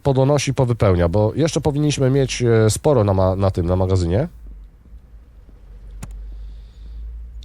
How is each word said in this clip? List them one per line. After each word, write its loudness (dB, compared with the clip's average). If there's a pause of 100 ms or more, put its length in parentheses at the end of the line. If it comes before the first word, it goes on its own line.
podonosi, 2
powypełnia, 2
bo 2
jeszcze 0
powinniśmy 0
mieć, 0
e, 4
sporo 2
na 2
ma-, 2
na 2
tym, -2
na 2
magazynie. 0 (3250)